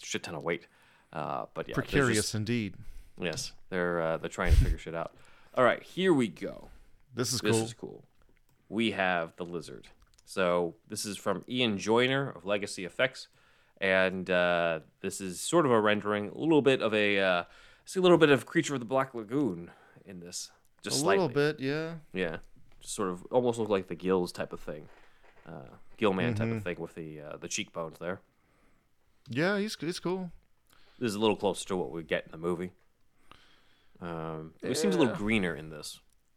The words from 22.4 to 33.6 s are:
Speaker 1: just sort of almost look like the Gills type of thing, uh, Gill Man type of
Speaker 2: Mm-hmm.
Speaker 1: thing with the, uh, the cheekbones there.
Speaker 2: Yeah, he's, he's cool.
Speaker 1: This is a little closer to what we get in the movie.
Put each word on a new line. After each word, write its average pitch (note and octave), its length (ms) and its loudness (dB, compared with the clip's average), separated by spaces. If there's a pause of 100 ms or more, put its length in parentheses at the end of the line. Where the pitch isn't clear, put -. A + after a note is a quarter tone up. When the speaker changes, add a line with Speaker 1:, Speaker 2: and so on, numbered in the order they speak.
Speaker 1:
just - 140 -12
sort G2 160 -2
of F2+ 220 -8
almost A#2+ 260 2
look G#2+ 100 -2
like G2 200 0
the F2 80 -6
Gills F2+ 340 0
type - 220 -8
of F2 80 -12
thing, D2+ 280 -12 (600)
uh, D#2 180 -14 (300)
Gill G#2 160 4
Man F#2 220 0
type A2 120 -2
of A2+ 80 -2
Speaker 2:
Mm-hmm. A2+ 60 -4
Speaker 1:
thing F2 180 -6
with E2 160 -10
the, D#2 260 -12
uh, D2+ 180 -12
the E2 100 -12
cheekbones E2+ 500 -8
there. F2 220 -6 (1080)
Speaker 2:
Yeah, E3+ 300 0
he's, G#3 220 -4
he's D#3+ 180 -4
cool. F#3 320 -4 (720)
Speaker 1:
This B2 80 0
is G2 80 -2
a G#2 40 -4
little G#2+ 160 6
closer F#2+ 320 -2
to G2 80 -2
what D2+ 140 -4
we D#2+ 140 -8
get E2+ 220 -2
in - 40 -20
the E2 80 -16
movie. F2 320 -4 (1300)